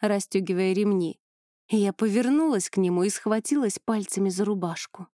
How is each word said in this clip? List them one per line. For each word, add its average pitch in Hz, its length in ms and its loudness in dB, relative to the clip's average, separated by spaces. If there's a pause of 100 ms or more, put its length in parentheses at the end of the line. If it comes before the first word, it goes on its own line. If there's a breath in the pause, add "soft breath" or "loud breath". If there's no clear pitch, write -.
расстёгивая 190 720 0
ремни. 190 460 0 (500)
Я 202 240 2
повернулась 247 760 2
к - 80 -8
нему 180 260 2
и 202 60 2
схватилась 220 720 -2
пальцами 196 500 -2
за 185 140 -2
рубашку. 180 640 -4 (100)